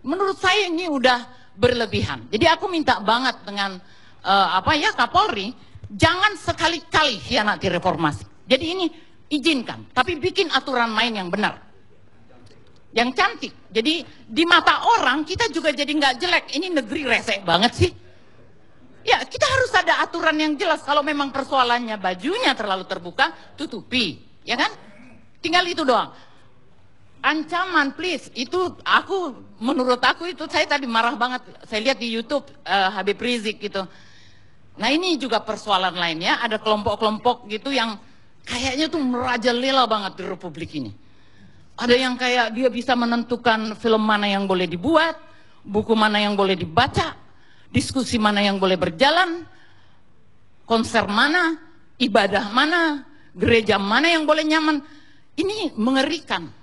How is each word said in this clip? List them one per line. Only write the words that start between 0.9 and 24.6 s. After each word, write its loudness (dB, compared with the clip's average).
berlebihan. -2
Jadi 4
aku 2
minta 0
banget 0
dengan, -6
eh, 4
apa 2
ya, 2
Kapolri, 2
jangan 4
sekali-kali 0
hianati 0
reformasi. 0
Jadi 2
ini -4
izinkan, -2
tapi 0
bikin -2
aturan 0
main 0
yang -6
benar, -2
yang 0
cantik. -2
Jadi 0
di -2
mata 4
orang 2
kita -2
juga 0
jadi -2
nggak 2
jelek. 0
Ini -2
negeri -6
resek 0
banget 4
sih. 2
Ya, 2
kita 2
harus 2
ada 2
aturan 0
yang 0
jelas. 0
Kalau 0
memang -2
persoalannya 0
bajunya -2
terlalu -4
terbuka, -4
tutupi, -4
ya -4
kan? 0